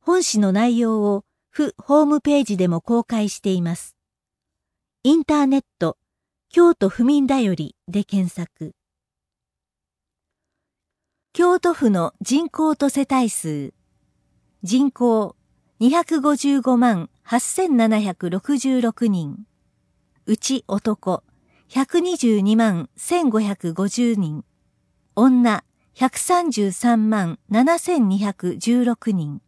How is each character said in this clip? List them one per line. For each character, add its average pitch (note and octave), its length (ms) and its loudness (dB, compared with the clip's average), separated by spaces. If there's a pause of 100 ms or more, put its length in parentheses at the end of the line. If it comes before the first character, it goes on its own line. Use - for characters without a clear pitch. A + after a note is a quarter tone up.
本 F4+ 220 0
誌 - 160 -2
の G3+ 140 2
内 A#3 260 2
容 A3 240 0
を G3+ 220 -2 (260)
府 - 260 -4
ホ D4+ 280 2
ー - 20 2
ム D4 160 2
ペ D4 180 2
ー C4 40 0
ジ G#3 120 -4
で F#3 100 2
も E3+ 140 0
公 A#3 240 -2
開 G#3+ 240 -4
し - 120 -10
て G3+ 100 -4
い F#3 100 0
ま E3+ 160 -4
す。 - 180 -18 (1080)
イ C#4 120 4
ン D#4+ 100 2
タ D4 180 2
ー C#4 40 2
ネ C4+ 120 2
ッ - 40 -2 (160)
ト、 E3 200 -4 (500)
京 E4+ 260 6
都 G3 140 0
府 A3+ 160 -2
民 C#4 220 2
だ C4+ 140 0
よ G3 140 0
り D#3 220 -10 (120)
で G3+ 160 -2
検 F#3 300 -2
索。 E3 380 -12 (2500)
京 F4 260 2
都 F4 140 0
府 B3 160 0
の F3 320 -2
人 D4+ 260 0
口 D#4 260 -2
と C#4+ 140 -2
世 C#4 220 -2
帯 B3+ 180 0
数。 D3 460 -8 (880)
人 B3+ 280 0
口、 A3+ 460 -2 (420)
二 A#3 120 4
百 E4 300 0
五 D4 160 0
十 C#4 260 0
五 B3+ 160 2
万 A3 320 0 (120)
八 A#3+ 180 -2
千 F4 360 -2
七 A3 240 2
百 F#3 300 -6
六 G3 260 -4
十 B3+ 240 -2
六 A#3 280 -2
人。 F3+ 360 -6 (800)
う G#3+ 120 0
ち - 320 -6
男、 G3 540 -4 (460)
百 C4+ 320 0
二 F4+ 160 -2
十 A3 240 2
二 G#3 160 2
万 G#3 400 0
千 F4 320 -2
五 A3 120 0
百 G3 320 -4
五 F#3+ 160 -2
十 A#3 260 0
人。 D#3+ 300 -4 (720)
女、 A#3+ 480 2 (300)
百 - 240 -2
三 F4 320 0
十 G#3 200 -2
三 A3 400 0
万 F#3 280 -2 (100)
七 C4 300 2
千 D4+ 300 0
二 F#3+ 100 0
百 F#3+ 380 -4
十 A#3+ 280 0
六 A#3 120 0 (160)
人。 D3+ 360 -4